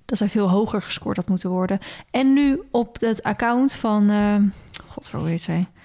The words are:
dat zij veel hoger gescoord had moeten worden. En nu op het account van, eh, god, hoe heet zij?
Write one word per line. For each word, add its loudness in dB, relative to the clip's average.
dat -2
zij 0
veel 2
hoger 0
gescoord -8
had -4
moeten -2
worden. -2
En 4
nu 4
op -2
het -2
account 0
van, 2
eh, 2
god, -16
hoe -6
heet -2
zij? -2